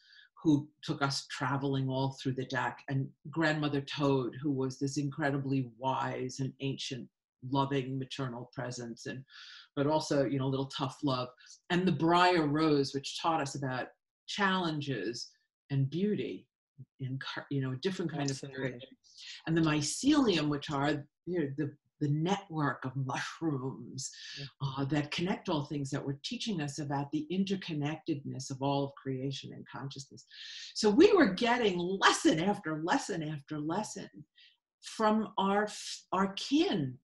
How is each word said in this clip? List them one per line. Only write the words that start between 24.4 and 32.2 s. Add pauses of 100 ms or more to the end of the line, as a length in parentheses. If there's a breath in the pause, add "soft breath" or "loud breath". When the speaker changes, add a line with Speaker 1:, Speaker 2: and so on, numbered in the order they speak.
Speaker 1:
uh,
that
connect
all
things,
that
were
teaching
us
about
the
interconnectedness
of
all
of (100)
creation
and
consciousness. (480 loud breath)
So
we
were
getting
lesson